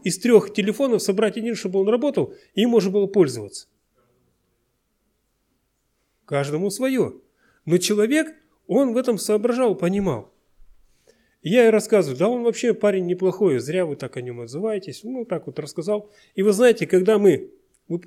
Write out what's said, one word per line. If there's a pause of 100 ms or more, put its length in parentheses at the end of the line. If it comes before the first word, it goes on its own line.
из
трёх
телефонов
собрать
один,
чтобы
он
работал, (200)
и
им
можно
было
пользоваться? (2500)
Каждому
своё. (440)
Но
человек, (320)
он
в
этом
соображал,
понимал. (1080)
И
я
ей
рассказываю:
"Да
он
вообще
парень
неплохой,
зря
вы
так
о
нём
отзываетесь".
Ну,
так
вот
рассказал. (240)
И
вы
знаете,
когда
мы, (380)
мы,